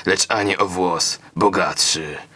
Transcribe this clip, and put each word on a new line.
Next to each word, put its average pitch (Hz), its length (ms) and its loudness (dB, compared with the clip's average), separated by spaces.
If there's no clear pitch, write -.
lecz 92 240 2
ani 101 280 2
o 101 100 2
włos 90 520 -2
bogatszy. 80 840 0